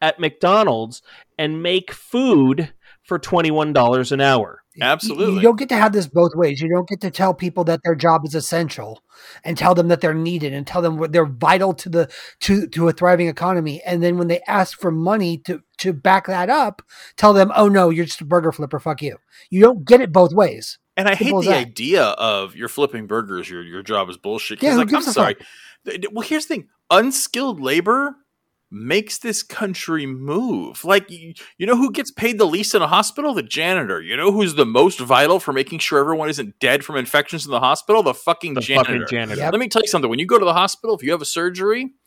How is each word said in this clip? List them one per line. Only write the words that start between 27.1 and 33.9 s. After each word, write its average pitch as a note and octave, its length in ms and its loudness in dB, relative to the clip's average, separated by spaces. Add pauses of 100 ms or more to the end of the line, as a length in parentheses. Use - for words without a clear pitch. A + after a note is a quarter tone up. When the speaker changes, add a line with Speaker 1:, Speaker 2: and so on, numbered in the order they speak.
Speaker 3:
labor G#3 540 0 (560)
makes C#3+ 480 -4
this A3+ 240 -6
country E3+ 600 -6
move. C3+ 800 -6
Like, G3 240 0
y-, E3 240 -18 (240)
you F3+ 80 -6
know A#3+ 100 2
who B3 160 0
gets C4 200 -8
paid A3+ 280 -4
the G#3+ 80 6
least F#3+ 260 -4
in G#3 80 2
a D#3 60 0
hospital? G#3+ 460 0
The F3+ 100 -4
janitor. D3 580 -4